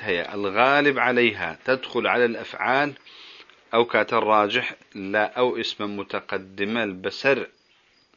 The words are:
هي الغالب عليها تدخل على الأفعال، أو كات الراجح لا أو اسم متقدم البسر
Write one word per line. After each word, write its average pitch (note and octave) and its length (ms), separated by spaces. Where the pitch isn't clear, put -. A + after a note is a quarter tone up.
هي E2+ 340
الغالب B2+ 640
عليها A2+ 640
تدخل B2 420
على A#2 180
الأفعال، A#2+ 680
أو A#2 100
كات A2+ 280
الراجح A2 640
لا G#2 440
أو B2 180
اسم G#2 400
متقدم G2 840
البسر G#2 680